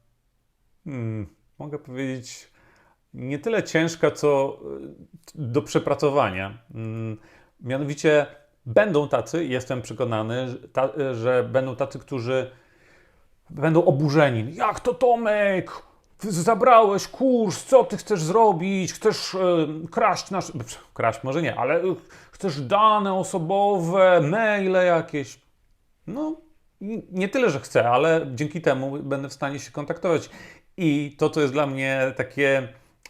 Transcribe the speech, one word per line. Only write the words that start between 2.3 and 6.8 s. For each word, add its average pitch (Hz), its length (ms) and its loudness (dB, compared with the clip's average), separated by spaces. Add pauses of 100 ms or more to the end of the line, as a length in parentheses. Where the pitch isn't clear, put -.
nie 131 240 -8
tyle 220 240 -2
ciężka, 165 480 0
co, 139 500 0
e, - 760 -16
do 139 280 -2
przepracowania. 120 960 -2 (160)
Mm, 113 440 -8 (420)